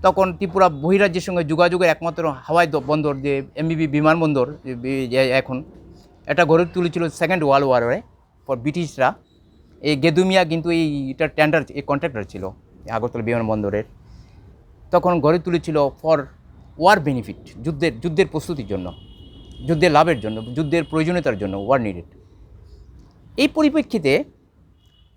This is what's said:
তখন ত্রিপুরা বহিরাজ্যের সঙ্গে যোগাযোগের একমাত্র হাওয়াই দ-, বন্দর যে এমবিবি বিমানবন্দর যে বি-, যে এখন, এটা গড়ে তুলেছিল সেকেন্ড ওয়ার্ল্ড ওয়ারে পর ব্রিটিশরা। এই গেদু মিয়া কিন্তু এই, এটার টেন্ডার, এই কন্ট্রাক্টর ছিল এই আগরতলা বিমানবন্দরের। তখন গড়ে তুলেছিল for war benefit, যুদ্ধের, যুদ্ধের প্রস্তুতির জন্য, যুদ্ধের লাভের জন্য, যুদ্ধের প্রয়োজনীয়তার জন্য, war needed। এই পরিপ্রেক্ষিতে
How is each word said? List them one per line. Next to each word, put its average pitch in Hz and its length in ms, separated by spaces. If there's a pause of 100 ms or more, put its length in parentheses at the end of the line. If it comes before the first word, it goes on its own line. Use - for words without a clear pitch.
তখন 185 340
ত্রিপুরা 185 320
বহিরাজ্যের 175 520
সঙ্গে 175 240
যোগাযোগের 170 440
একমাত্র 160 440
হাওয়াই 165 340
দ-, 151 100
বন্দর 147 400
যে 139 260 (140)
এমবিবি 160 300
বিমানবন্দর 151 760
যে 131 100
বি-, 131 320
যে 127 240
এখন, 131 340 (640)
এটা 165 180
গড়ে 165 220
তুলেছিল 170 420
সেকেন্ড 165 360
ওয়ার্ল্ড 139 240
ওয়ারে 127 340 (440)
পর 135 100
ব্রিটিশরা। 143 580 (680)
এই 147 160
গেদু 156 280
মিয়া 185 200
কিন্তু 165 260
এই, 147 400
এটার 156 260
টেন্ডার, 151 320
এই 143 140
কন্ট্রাক্টর 139 420
ছিল 92 260 (340)
এই - 60
আগরতলা 117 320
বিমানবন্দরের। 107 640 (1040)
তখন 180 300
গড়ে 156 180
তুলেছিল 156 500 (140)
for 160 160 (600)
war 190 200
benefit, 127 640
যুদ্ধের, 143 380
যুদ্ধের 170 260
প্রস্তুতির 147 400
জন্য, 92 260 (720)
যুদ্ধের 160 240
লাভের 151 300
জন্য, 110 340
যুদ্ধের 156 300
প্রয়োজনীয়তার 160 540
জন্য, 98 180
war 117 260
needed। 90 340 (1200)
এই 285 120
পরিপ্রেক্ষিতে 277 760 (920)